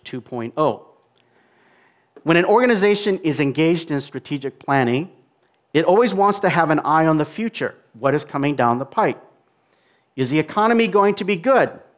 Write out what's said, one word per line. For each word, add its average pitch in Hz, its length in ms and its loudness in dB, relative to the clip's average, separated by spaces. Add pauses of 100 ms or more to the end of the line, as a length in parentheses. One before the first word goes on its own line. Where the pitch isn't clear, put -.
two 127 160 -12
point 117 340 -10
oh. 139 320 -2 (1400)
When 165 140 2
an 180 80 2
organization 208 800 2
is 151 180 -2
engaged 160 500 0
in 143 80 -2
strategic 139 580 -10
planning, 135 540 0 (600)
it 160 120 2
always 196 280 4
wants 196 260 0
to 185 100 0
have 160 200 0
an 151 100 2
eye 160 260 2
on 160 120 2
the 151 80 0
future, 180 500 -8 (180)
what 135 220 -2
is 147 100 -4
coming 143 300 -4
down 120 240 0
the 135 60 -8
pipe. 160 360 -2 (920)
Is 131 140 -2
the 151 100 0
economy 226 480 2
going 202 280 2
to 214 80 -6
be 196 120 -2
good, 190 440 0 (180)